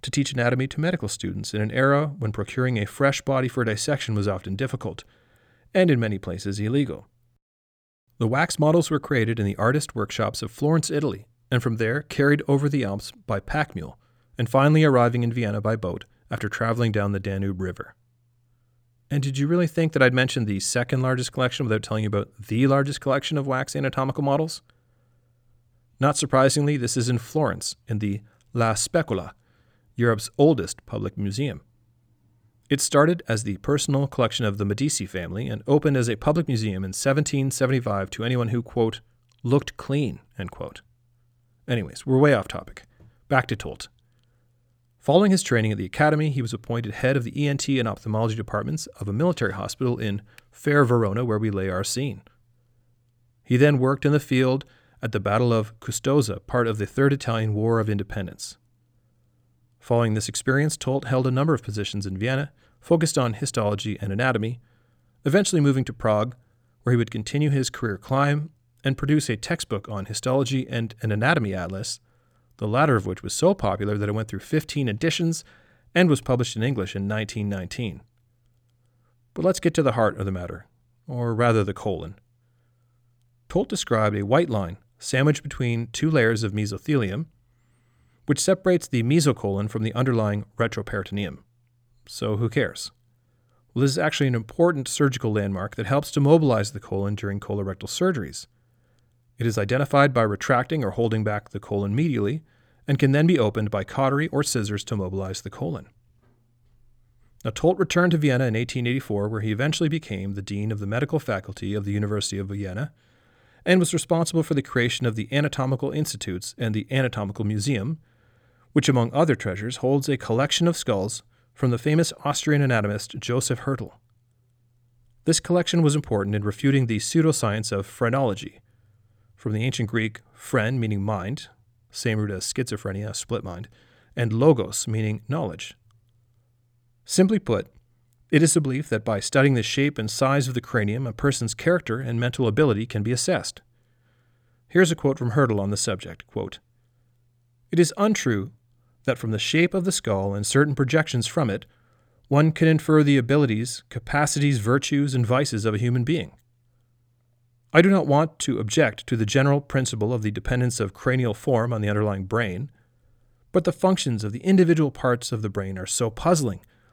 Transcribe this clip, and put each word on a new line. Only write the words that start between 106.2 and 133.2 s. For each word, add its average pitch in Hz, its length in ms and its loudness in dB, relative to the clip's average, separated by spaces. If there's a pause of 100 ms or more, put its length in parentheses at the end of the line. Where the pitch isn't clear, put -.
Now, 113 120 -4
Tolt 180 240 2
returned 175 320 2
to 165 80 2
Vienna 135 260 2
in 113 100 0
eighteen 120 300 -2
eighty-four, 107 440 -2
where 110 120 -4
he 110 100 0
eventually 147 380 0
became 101 440 -6
the 98 100 -8
dean 104 280 -4
of 104 60 -4
the 101 80 -6
medical 127 340 -2
faculty 98 540 -6
of 104 120 -4
the 101 60 -4
University 104 460 -2
of 98 120 -6
Vienna 101 420 -8 (720)
and 180 160 4
was 170 140 0
responsible 165 500 0
for 156 120 -2
the 139 60 0
creation 123 440 -2
of 113 100 0
the 110 160 -6
Anatomical 135 600 -2
Institutes 110 640 -6
and 110 160 -2
the 107 160 -2
Anatomical 113 560 -2
Museum, 107 540 -2 (720)
which, 147 160 2
among 120 240 2
other 147 220 2
treasures, 104 420 -6
holds 139 320 0
a 135 80 0
collection 135 500 0
of 170 80 2
skulls 104 460 -2 (320)
from - 160 0
the 120 80 2
famous 151 340 2 (140)
Austrian 147 380 2
anatomist 107 560 -2
Joseph 127 400 -2
Hertel. - 400 -8 (1300)
This 160 140 2
collection 175 440 0
was 147 120 4
important 104 400 -2
in 104 80 -2
refuting 131 440 2
the 110 100 0
pseudoscience 110 760 0
of 98 140 -2
phrenology, 120 760 -2 (720)
from - 180 -6
the 107 100 -2
ancient 123 260 -2
Greek 110 320 -4 (140)
phren, 123 440 0
meaning 107 240 0
mind, 101 460 -4 (420)
same 110 280 -2
root 104 120 -2
as 92 200 -6
schizophrenia, 104 640 -6
split - 280 -6